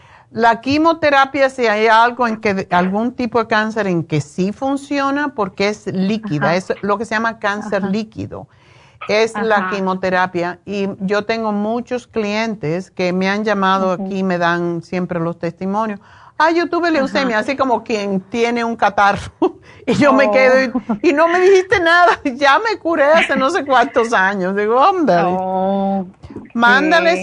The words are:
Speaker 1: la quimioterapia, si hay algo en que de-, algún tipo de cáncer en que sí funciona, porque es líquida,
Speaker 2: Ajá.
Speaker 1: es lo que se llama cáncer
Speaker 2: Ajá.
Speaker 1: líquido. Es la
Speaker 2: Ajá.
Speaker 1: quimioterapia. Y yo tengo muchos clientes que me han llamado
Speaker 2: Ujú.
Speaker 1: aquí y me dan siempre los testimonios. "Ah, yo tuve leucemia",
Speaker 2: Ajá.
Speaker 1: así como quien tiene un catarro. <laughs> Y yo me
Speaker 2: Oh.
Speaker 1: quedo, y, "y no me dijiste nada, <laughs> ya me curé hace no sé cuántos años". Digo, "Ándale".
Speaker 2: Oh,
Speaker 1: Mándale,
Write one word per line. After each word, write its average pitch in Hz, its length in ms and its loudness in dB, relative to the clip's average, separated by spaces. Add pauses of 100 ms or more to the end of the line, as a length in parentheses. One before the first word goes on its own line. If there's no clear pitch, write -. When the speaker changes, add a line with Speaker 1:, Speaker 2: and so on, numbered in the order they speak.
(320)
Speaker 1:
la 226 280 2
quimioterapia, 285 920 2
si 247 160 -2
hay 214 180 2
algo 233 420 4
en 220 100 -4
que 208 180 -2
de-, - 160 -6
algún 196 420 0
tipo 247 240 -4
de 220 100 0
cáncer 220 380 -2
en 175 180 0
que 156 180 -2
sí 185 320 -4
funciona, 277 840 -4
porque 202 340 -2
es 214 160 -8
líquida, 190 600 -2
Speaker 2:
Ajá. 165 80 2
Speaker 1:
es 185 260 -4
lo 202 160 -2
que 220 80 -8
se 220 80 -6
llama 226 240 -2
cáncer 208 460 -4
Speaker 2:
Ajá. 196 80 -4
Speaker 1:
líquido. 196 560 -8 (600)
Es 220 300 0
la 214 200 0
Speaker 2:
Ajá. 185 120 -2
Speaker 1:
quimioterapia. 185 960 -2
Y 196 240 -4 (100)
yo 208 260 -2
tengo 226 280 -4
muchos 233 540 -4
clientes 208 840 -4
que 180 220 -2
me 190 160 0
han 208 160 -2
llamado 190 480 0
Speaker 2:
Ujú. 190 100 -6
Speaker 1:
aquí 190 140 -6
y 190 60 -2
me 180 160 0
dan 170 420 -2
siempre 180 380 -6
los 170 200 -4
testimonios. 202 600 -6 (400)
"Ah, 320 120 4
yo 349 180 0
tuve 349 220 -2
leucemia", 269 460 -2
Speaker 2:
Ajá. 214 80 0
Speaker 1:
así 269 100 -4
como 254 280 -2
quien 202 380 -4
tiene 233 420 -2
un 233 120 -4
catarro. 202 640 0
<laughs> - 220 -2 (280)
Y 233 40 0
yo 285 180 4
me 269 140 4
Speaker 2:
Oh. - 80 2
Speaker 1:
quedo, 262 220 4 (460)
y, 311 80 2
"y 277 40 4
no 320 160 2
me 359 100 0
dijiste 370 400 4
nada, 349 420 4
<laughs> 269 140 -4
ya 285 240 4
me 440 180 -2
curé 311 280 0
hace 302 320 2
no 262 120 2
sé 339 160 -2
cuántos 247 460 2
años". 190 420 0
Digo, 208 300 0
"Ándale". 185 560 2
Speaker 2:
Oh, 190 640 -2 (480)
Speaker 1:
Mándale, 311 680 4